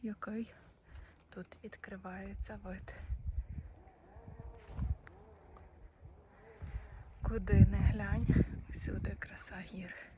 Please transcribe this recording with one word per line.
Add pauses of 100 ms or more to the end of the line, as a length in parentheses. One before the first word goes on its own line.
який (800)
тут (160)
відкривається
вид. (4000)
Куди
не
глянь, (420)
всюди
краса (180)
гір. (220)